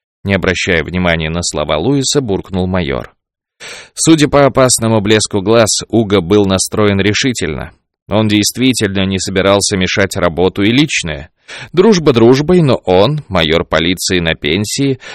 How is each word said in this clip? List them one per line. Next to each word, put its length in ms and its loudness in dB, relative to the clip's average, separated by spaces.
Не 120 0
обращая 480 0
внимания 460 -2
на 120 -4
слова 360 -4
Луиса, 440 -2
буркнул 460 -4
майор. 480 -6
Судя 340 2
по 180 2
опасному 560 0
блеску 400 0
глаз, 460 2
Уго 340 2
был 240 2
настроен 540 0
решительно. 720 -4
Он 180 0
действительно 800 0
не 140 -2
собирался 580 0
мешать 400 -2
работу 440 0
и 100 2
личное. 580 -2
Дружба 420 4
дружбой, 480 4
но 140 2
он, 520 0
майор 380 0
полиции 540 -2
на 160 -2
пенсии, 640 -2